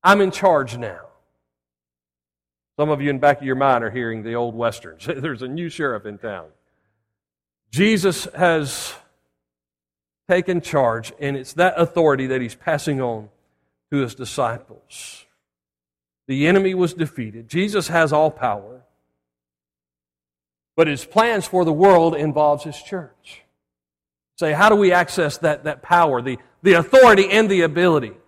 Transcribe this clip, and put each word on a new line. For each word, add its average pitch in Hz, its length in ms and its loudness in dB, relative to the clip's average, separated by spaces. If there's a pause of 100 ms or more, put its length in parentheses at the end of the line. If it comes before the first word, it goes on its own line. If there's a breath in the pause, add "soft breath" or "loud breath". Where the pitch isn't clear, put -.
I'm 202 180 4
in 190 100 2
charge 143 460 0
now." 101 240 -12 (1800)
Some 151 100 0
of 147 120 -2
you 143 100 -2
in 135 60 -4
the 127 40 -4
back 143 160 4
of 135 60 -16
your 131 120 -4
mind 131 280 2
are 107 80 -6
hearing 113 320 -8
the 117 100 -10
old 120 220 -6
westerns. 110 500 -8
<laughs> 160 100 -6
There's 131 280 -10
a 127 40 -10
new 160 220 -10
sheriff 117 380 -8
in 104 100 -14
town. 95 300 -12 (1200)
Jesus 190 560 -2 (100)
has 160 580 -2 (1300)
taken 180 340 0
charge, 117 580 -2
and 139 180 -6
it's 131 160 -14
that 175 240 0
authority 156 500 0
that 131 140 -2
he's 117 140 -10
passing 151 440 -4
on 113 300 -6 (600)
to 143 80 -4
his 120 160 -6
disciples. - 1120 -10 (1000)
The 139 200 -2
enemy 190 260 2
was 180 200 -2
defeated. 117 540 -10
Jesus 196 400 -2
has 160 240 0
all 151 200 2
power. 113 500 -8 (1900)
But 160 120 4
his 143 180 -4
plans 220 400 0
for 180 180 0
the 160 80 0
world 165 440 4
involves 147 480 0
his 156 180 -14
church. - 600 -16 (960)
Say, 156 140 -2
how 196 160 4
do 214 60 6
we 202 160 4
access 170 460 0
that, 151 280 -2
that 151 160 -8
power, 160 400 2
the, 127 180 -8 (240 soft breath)
the 190 100 6
authority 202 560 6
and 214 200 2
the 185 120 2
ability? 156 520 0 (140)